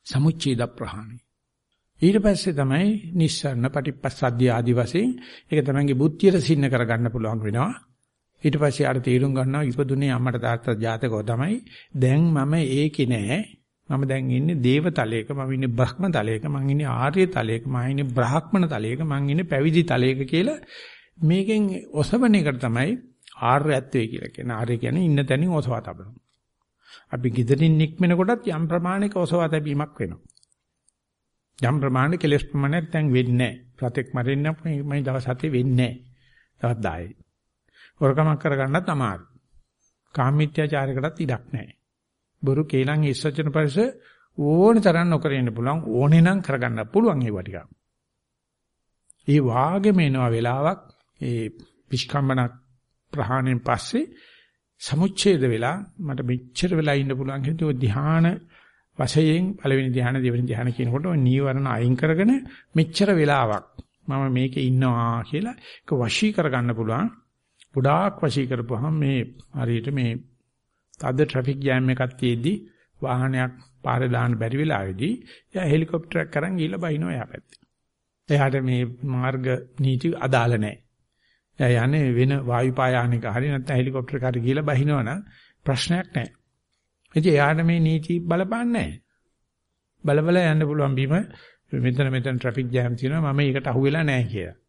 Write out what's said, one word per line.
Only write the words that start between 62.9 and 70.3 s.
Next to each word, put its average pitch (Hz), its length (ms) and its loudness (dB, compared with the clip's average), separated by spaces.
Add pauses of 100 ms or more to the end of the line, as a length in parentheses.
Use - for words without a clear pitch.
වෙලාවක් 139 520 2 (380)
මම 135 260 -2
මේකේ 131 380 0
ඉන්නවා 120 560 2
කියලා 196 320 -6
ඒක - 420 -14
වශී 123 360 0
කරගන්න 127 400 0
පුළුවන්. 113 340 -2 (640)
ගොඩාක් 160 480 2
වශී 135 300 -2
කරපුවාම 123 480 -4
මේ 139 240 0 (340)
හරියට 120 380 -2
මේ 127 200 -2 (840)